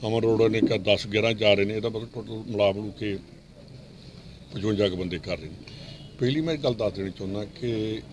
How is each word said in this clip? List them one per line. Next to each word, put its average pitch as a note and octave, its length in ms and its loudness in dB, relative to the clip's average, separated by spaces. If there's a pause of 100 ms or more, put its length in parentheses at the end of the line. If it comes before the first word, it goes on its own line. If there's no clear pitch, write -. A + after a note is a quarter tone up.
ਅਮਰ A2+ 120 2
ਅਰੋੜਾ A2+ 280 6
ਨੇ A2 120 4
ਕਿਹਾ A2 180 4
ਦਸ G2+ 300 2
ਗਿਆਰਾਂ G#2+ 260 2
ਜਾ G#2 200 6
ਰਹੇ G2+ 120 4
ਨੇ। G#2+ 100 -2
ਇਹਦਾ A2 140 0
ਮਤਲਬ A2 240 -6
total A2 380 -8
ਮਿਲਾ G2+ 200 4
ਮਿਲੂ G#2 280 -4
ਕੇ G#2 180 -4 (1400)
ਪਚਵੰਜਾ G2+ 360 2
ਕੁ F2+ 60 -4
ਬੰਦੇ F2+ 240 -4
ਕਰ F2 180 -6
ਰਹੇ D#2 120 -10
ਨੇ। D#2+ 60 -14 (640)
ਪਹਿਲੀ C3+ 220 2
ਮੈਂ D#3+ 140 0
ਗੱਲ C#3 180 0
ਦੱਸ G#2+ 200 0
ਦੇਣੀ F#2+ 160 -4
ਚਾਹੁੰਦਾ G2 360 -6
ਕਿ A2 560 -4 (100)